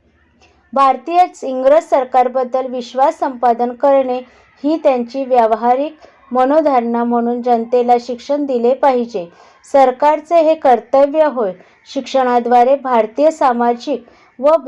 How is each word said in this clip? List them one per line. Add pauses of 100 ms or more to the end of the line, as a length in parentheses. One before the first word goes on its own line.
(720)
भारतीय (180)
इंग्रज
सरकारबद्दल
विश्वास
संपादन
करणे (460)
ही
त्यांची
व्यावहारिक (360)
मनोधारणा
म्हणून
जनतेला
शिक्षण
दिले
पाहिजे. (440)
सरकारचे
हे
कर्तव्य
होय. (420)
शिक्षणाद्वारे
भारतीय
सामाजिक (360)
व (180)